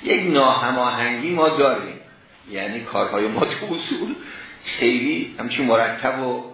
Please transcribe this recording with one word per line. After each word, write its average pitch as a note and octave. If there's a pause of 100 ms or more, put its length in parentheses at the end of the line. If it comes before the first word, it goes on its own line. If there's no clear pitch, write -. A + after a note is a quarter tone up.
یک F#3
ناهماهنگی B2
ما D#3+
داریم، - (520)
یعنی G#2
کارهای G#2
ما A2
تو -
اصول F3 (640)
خیلی B2
همچین A#2+
مرتب A2+
و B2 (100)